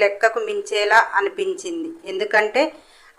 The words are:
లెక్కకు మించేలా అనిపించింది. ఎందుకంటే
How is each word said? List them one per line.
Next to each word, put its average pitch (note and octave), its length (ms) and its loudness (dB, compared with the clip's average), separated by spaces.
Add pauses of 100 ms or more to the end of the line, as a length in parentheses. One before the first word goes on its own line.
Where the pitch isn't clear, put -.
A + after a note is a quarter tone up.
లెక్కకు G#3+ 440 2
మించేలా G#3 540 2 (180)
అనిపించింది. F#3 720 -4 (220)
ఎందుకంటే G#3+ 500 2 (560)